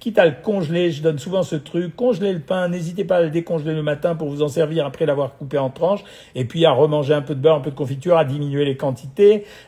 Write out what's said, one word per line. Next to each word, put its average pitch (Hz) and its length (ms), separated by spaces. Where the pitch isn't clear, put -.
quitte 214 180
à 185 60
le 151 80
congeler. 175 480
Je 151 100
donne 160 160
souvent 185 240
ce 165 140
truc, 170 400
congelez 202 380
le 165 80
pain, 185 260
n'hésitez 175 380
pas 180 100
à 175 60
le 165 80
décongeler 160 440
le 156 80
matin 151 320
pour 160 160
vous 143 120
en 147 80
servir 156 360
après 139 200
l'avoir 139 320
coupé 143 200
en 135 120
tranches, 190 340
et 127 80
puis 160 220
à 156 60
remanger 147 420
un 147 80
peu 143 120
de 135 60
beurre, 160 160
un 143 60
peu 147 100
de 139 40
confiture, 143 420
à 160 80
diminuer 143 400
les 139 100
quantités. 202 680